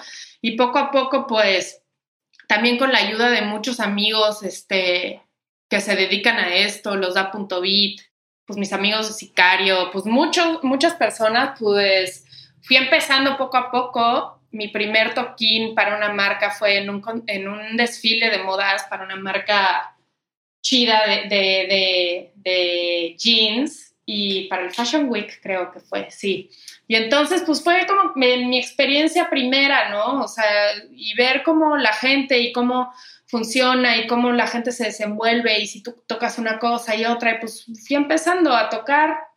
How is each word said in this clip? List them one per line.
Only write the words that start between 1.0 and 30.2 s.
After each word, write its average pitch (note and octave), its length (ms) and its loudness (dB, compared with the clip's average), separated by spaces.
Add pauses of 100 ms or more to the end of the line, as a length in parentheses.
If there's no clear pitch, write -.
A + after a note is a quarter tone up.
pues, G3 560 0 (680)
también A#3+ 300 2
con C4 140 2
la A3+ 60 4
ayuda A3 320 2
de A3 120 2
muchos G#3+ 380 -4
amigos, G#3 640 0
este, F#3 800 -4 (460)
que G3+ 120 0
se G3+ 140 -2
dedican G3+ 440 2
a F3+ 160 0
esto, G3+ 420 0
los F#3 180 -2
da G3 160 0
Punto G3 300 -6
Beat, G3 400 0 (460)
pues G3+ 120 -10
mis G3 140 -4
amigos G#3+ 360 -2
de G#3+ 60 -8
Sicario, F#3 800 2
pues G3 140 -6
mucho, D#4+ 580 2
muchas C#4 300 2
personas, A3+ 640 0
pues G3+ 680 2 (380)
fui C4 140 4
empezando C4+ 600 2
poco B3+ 200 -2
a B3 140 0
poco. B3 720 -2 (120)
Mi G#3+ 140 -8
primer G#3+ 480 0
toquín A3+ 640 -2
para G#3 200 2
una G#3 160 -2
marca G3+ 380 0
fue G3+ 280 0
en G3+ 120 -4
un G3+ 100 -6
con-, A3+ 280 -8
en G3 180 -6
un G#3+ 300 -8
desfile A3+ 540 0
de G3+ 80 0
modas F#3+ 520 -2
para F#3+ 140 -8
una F#3+ 100 -10
marca G3 840 -2 (640)
chida A3+ 460 2
de, G3+ 100 0 (120)
de, F#3+ 400 2
de, F3+ 680 0
de F3 840 -2
jeans A3+ 760 -2 (100)
y G3 440 -6
para F3+ 140 -4
el F3+ 100 -8
Fashion C#4 360 -2
Week G#3 340 -6
creo F#3 300 -4
que - 80 -20
fue, G3 300 -10
sí. - 400 -6 (380)
Y A3 80 2
entonces, C#4+ 500 2
pues, D4+ 160 0
fue F4 240 2
como F#4+ 300 2
mi, B3 300 2
mi B3 120 0
experiencia D4 720 0
primera, C4+ 600 2
¿no? A3+ 340 -2